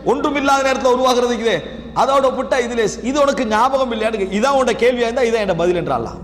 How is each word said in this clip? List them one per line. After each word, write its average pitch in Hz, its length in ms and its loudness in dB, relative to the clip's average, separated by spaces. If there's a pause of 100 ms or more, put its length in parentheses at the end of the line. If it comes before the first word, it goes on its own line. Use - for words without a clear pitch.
ஒன்றுமில்லாத 277 680 0
நேரத்துல 247 140 -2
உருவாக்குறது 247 460 2
இருக்குதே, 220 260 0 (360)
அதோட 262 280 2
ஒப்பிட்டா 262 360 0
இது 240 160 -2
லேசு. 226 280 -2
இது 269 180 0
உனக்கு 277 260 2
ஞாபகம் 247 460 0
இல்லையான்னு 226 240 -2
கே-, 190 180 -4
இதான் 262 260 2
உன்னோட 247 220 0
கேள்வியா 247 100 4
இருந்தா 240 300 0
இதான் 226 220 0
என்னோட 190 120 0
பதில் 175 200 2
என்றான் 139 240 -2
அல்லாஹ். - 240 -8